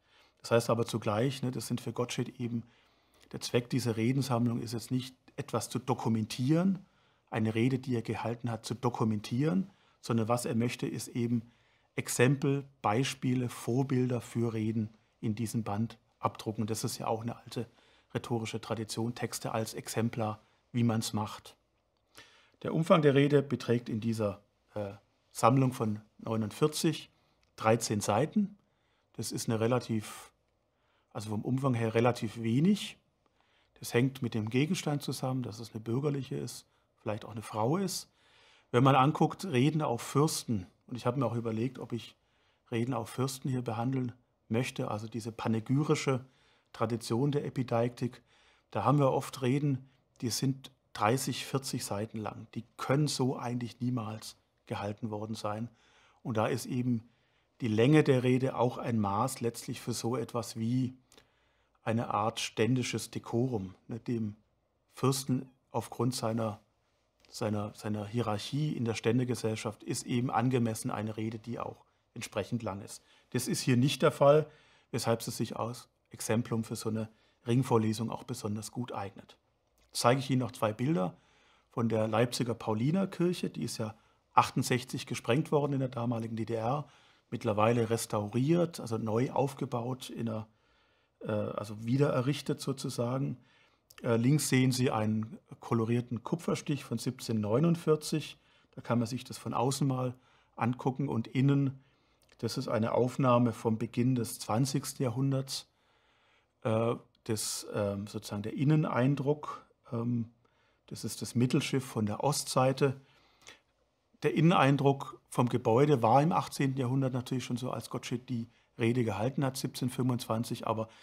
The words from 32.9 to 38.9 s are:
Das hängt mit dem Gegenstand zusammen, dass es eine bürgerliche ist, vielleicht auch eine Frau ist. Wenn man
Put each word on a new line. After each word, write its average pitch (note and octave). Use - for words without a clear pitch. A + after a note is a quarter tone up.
Das -
hängt C3
mit A#2
dem A2
Gegenstand D3
zusammen, C3
dass A2+
es A2+
eine A2+
bürgerliche C#3
ist, C#3
vielleicht A2
auch -
eine G#2+
Frau A2+
ist. -
Wenn B2
man C#3